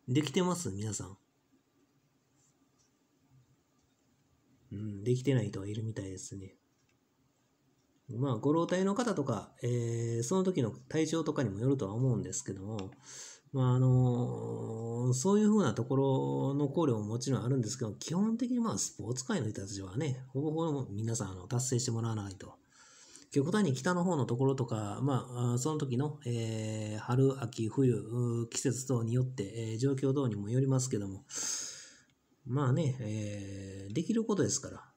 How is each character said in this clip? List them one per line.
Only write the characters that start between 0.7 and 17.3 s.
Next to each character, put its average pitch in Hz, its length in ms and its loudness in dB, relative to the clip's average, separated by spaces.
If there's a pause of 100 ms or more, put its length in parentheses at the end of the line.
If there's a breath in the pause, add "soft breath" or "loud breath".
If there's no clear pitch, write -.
皆 101 220 -4
さ 92 120 -6
ん。 95 120 -14 (3500)
う - 20 -10
ん、 104 300 -8
で 127 100 4
き 127 80 -4
て 135 120 4
な 113 60 6
い 101 60 -2
人 98 140 -6
は 98 60 -6
い 104 60 -4
る 110 120 -4
み 110 80 -6
た 104 80 -6
い 95 80 -8
で 92 80 -10
す - 180 -12
ね。 95 220 -14 (1500)
ま 127 220 0
あ、 113 40 2
ご 139 160 2
老 165 160 4
体 185 160 2
の 196 100 2
方 202 220 0
と 151 80 0
か、 113 300 -4 (100)
え 117 560 0
ー、 117 40 0
そ 185 120 0
の 185 80 4
時 180 180 2
の 107 100 0
体 156 360 -2
調 165 160 0
と 160 100 0
か 147 100 0
に 110 60 2
も 98 120 -4
よ 131 80 4
る 139 80 4
と 107 100 -2
は 101 60 -4
思 123 200 2
う 107 40 2
ん 92 60 0
で 90 100 -6
す - 100 -6
け - 80 -8
ど 95 120 -6
も、 104 280 -6 (600 loud breath)
ま 127 180 4
あ、 123 40 6
あ 127 40 4
の 120 1300 2
ー、 123 40 4
そ 185 220 4
う 208 40 6
い 214 40 6
う 214 60 6
ふ 214 100 6
う 185 40 4
な 113 100 4
と 123 120 -2
こ 135 100 0
ろ 135 580 2
の 143 140 2
考 165 160 2
慮 135 100 4
も 107 100 0
も 110 140 -2
ち 135 140 -2